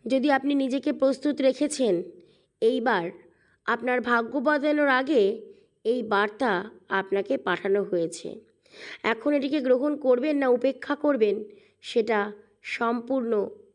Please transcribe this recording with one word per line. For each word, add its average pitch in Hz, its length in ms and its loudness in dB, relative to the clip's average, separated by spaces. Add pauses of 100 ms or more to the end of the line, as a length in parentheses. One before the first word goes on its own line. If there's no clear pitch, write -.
যদি 262 240 2
আপনি 269 240 2
নিজেকে 269 380 -2
প্রস্তুত 269 480 0
রেখেছেন, 262 640 0 (580)
এইবার 220 500 0 (560)
আপনার 240 340 0
ভাগ্য 233 380 0
বদলানোর 294 500 2
আগে 254 540 2 (420)
এই 240 180 0
বার্তা 208 680 0 (180)
আপনাকে 196 480 -2
পাঠানো 196 460 0
হয়েছে। 180 580 -4 (600)
এখন 226 300 0
এটিকে 277 280 0
গ্রহণ 254 360 2
করবেন 262 400 2
না 269 120 0
উপেক্ষা 262 460 0
করবেন, 220 500 0 (360)
সেটা 214 520 0 (300)
সম্পূর্ণ 233 880 -2 (260)